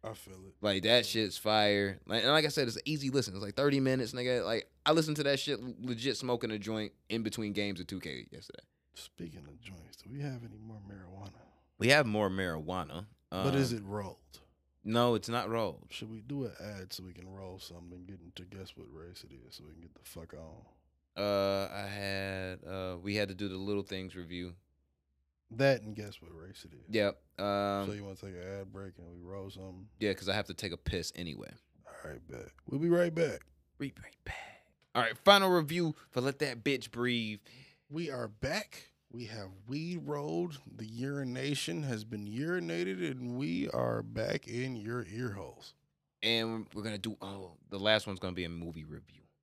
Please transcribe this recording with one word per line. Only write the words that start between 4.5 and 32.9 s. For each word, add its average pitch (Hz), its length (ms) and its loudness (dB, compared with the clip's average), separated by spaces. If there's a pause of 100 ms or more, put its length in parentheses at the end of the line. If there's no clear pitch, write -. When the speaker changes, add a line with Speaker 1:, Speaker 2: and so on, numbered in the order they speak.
Speaker 2:
I 151 80 6
listened 156 240 4
to 147 60 0
that 139 160 4
shit 135 200 -2 (240)
legit 123 320 0
smoking 120 360 0
a 107 80 -2
joint 107 340 -2 (160)
in 113 140 0
between 107 300 -2
games 101 280 0
of 87 60 -10
two 95 120 -6
K 67 320 -8
yesterday. - 320 -16 (300)
Speaker 1:
Speaking 80 540 -14
of 71 120 -18
joints, 92 380 -16
do - 140 -18
we 139 100 -8
have 131 240 -6
any 107 180 -14
more 110 240 -12
marijuana? 98 440 -14 (480)
Speaker 2:
We 117 100 6
have 143 160 10
more 107 240 6
marijuana. 90 760 -2 (240)
Speaker 1:
But 95 240 2
is 131 180 4
Speaker 2:
Um, 113 60 -4
Speaker 1:
it 101 40 -10
rolled? 98 320 -6 (720)
Speaker 2:
No, 120 300 6
it's 104 120 0
not 113 220 0
rolled. 110 400 -2
Speaker 1:
Should 110 200 -10
we 110 120 -12
do 135 240 -4
an 107 160 -8
ad 95 320 -10
so 92 100 -12
we 92 100 -12
can 90 140 -14
roll 95 320 -12
something 87 320 -16
and 90 160 -14
get 95 140 -14
into 90 220 -16
guess 95 340 -14
what 80 160 -16
race 85 360 -16
it 69 40 -20 (140)
is 65 80 -20
so 78 120 -18
we 78 60 -18
can 82 80 -20
get 85 120 -20
the - 160 -20
fuck 80 240 -14
on? - 880 -14
Speaker 2:
Uh, 98 500 4
I 101 160 -6
had, 98 800 -4
uh, 92 360 -6
we 101 140 0
had 104 120 4
to 95 80 -8
do 98 140 -4
the 92 80 -4
Little 98 260 0
Things 92 320 -6
review. 87 400 -8 (960)
Speaker 1:
That 127 300 4
and 107 140 -10
guess 104 260 -10
what 85 140 -18
race 85 300 -16
it 82 80 -18
is. 87 220 -8
Speaker 2:
Yep. 101 260 4 (180)
Um, 101 480 2
Speaker 1:
So 104 60 -2
you 104 100 -6
wanna 98 120 -8
take 95 200 -10
an 95 260 -8
ad 95 100 -12
break 95 260 -10
and 87 140 -16
we 87 80 -16
roll 95 300 -10
something? 95 400 -12 (100)
Speaker 2:
Yeah, 104 140 6
'cause 90 160 -2
I 95 40 2
have 104 140 2
to 95 60 -6
take 90 180 -4
a 85 60 -6
piss - 380 -2
anyway. 80 360 -6 (340)
Speaker 1:
All - 240 -14
right, - 180 -12
bet. - 240 -10 (160)
We'll 139 120 -2
be 170 100 2
right 175 240 6